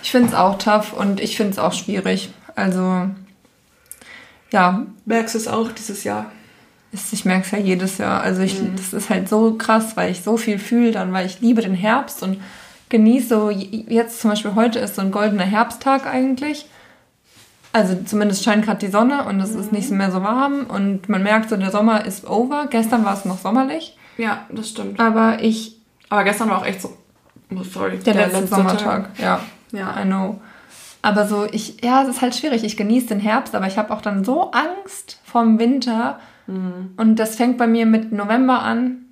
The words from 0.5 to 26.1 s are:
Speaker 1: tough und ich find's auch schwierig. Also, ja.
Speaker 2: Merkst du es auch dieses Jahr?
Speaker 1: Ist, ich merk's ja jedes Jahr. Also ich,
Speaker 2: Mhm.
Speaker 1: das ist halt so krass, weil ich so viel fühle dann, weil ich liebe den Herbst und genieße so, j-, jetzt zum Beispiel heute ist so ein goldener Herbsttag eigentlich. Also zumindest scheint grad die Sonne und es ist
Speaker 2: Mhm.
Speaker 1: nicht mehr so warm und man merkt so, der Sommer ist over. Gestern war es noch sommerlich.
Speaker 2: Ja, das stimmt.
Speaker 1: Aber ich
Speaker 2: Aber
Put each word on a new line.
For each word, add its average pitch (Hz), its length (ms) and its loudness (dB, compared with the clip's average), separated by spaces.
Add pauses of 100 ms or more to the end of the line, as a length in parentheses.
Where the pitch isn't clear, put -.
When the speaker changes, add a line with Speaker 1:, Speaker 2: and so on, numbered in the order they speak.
Speaker 1:
tough 214 340 2
und 202 280 -2
ich - 160 -4
find's 196 220 0
auch 180 140 0
schwierig. 190 580 -4 (260)
Also, 185 500 0 (1400)
ja. 185 320 4 (220)
Speaker 2:
Merkst 226 300 0
du 226 40 0
es 220 100 -4
auch 226 240 -2
dieses - 320 -12
Jahr? 208 220 -4 (640)
Speaker 1:
Ist, - 220 -8
ich - 120 -6
merk's 185 260 2
ja 202 80 -2
jedes 190 400 0
Jahr. 196 240 -2
Also 185 200 0
ich, 190 200 0
Speaker 2:
Mhm. 185 140 -4
Speaker 1:
das - 180 -8
ist - 160 -6
halt 185 180 0
so 220 260 4
krass, 220 420 0
weil 180 140 0
ich 180 120 -6
so 220 160 0
viel 214 200 -2
fühle 233 340 2
dann, 185 200 -2
weil 185 140 0
ich - 140 -8
liebe 233 200 4
den 190 140 0
Herbst 214 480 0
und 190 160 -4 (500)
genieße 226 400 6
so, 214 220 4
j-, 202 400 -6
jetzt 226 300 0
zum 220 100 2
Beispiel 208 240 -2
heute 226 240 2
ist 202 180 -4
so 196 60 -4
ein 190 80 0
goldener 208 340 0
Herbsttag 240 600 0
eigentlich. 269 600 -2 (1040)
Also 190 220 2 (100)
zumindest 208 400 0
scheint 214 200 4
grad 202 160 -2
die 202 80 -4
Sonne 240 360 2
und 196 160 0
es 196 140 -2
ist - 180 -4
Speaker 2:
Mhm. 208 60 0
Speaker 1:
nicht 196 120 -4
mehr 196 200 2
so 185 120 -2
warm 262 460 0
und 196 400 -2
man 190 140 2
merkt 220 280 2
so, 220 60 0
der 190 140 0
Sommer 214 360 2
ist - 220 -10
over. 262 420 0
Gestern 226 340 2
war 196 100 0
es 196 120 -8
noch 185 120 -4
sommerlich. 269 580 -2 (200)
Speaker 2:
Ja, 220 240 -4 (100)
das 220 200 -10
stimmt. 202 280 -10
Speaker 1:
Aber 220 440 2
ich - 340 0 (320)
Speaker 2:
Aber 202 160 2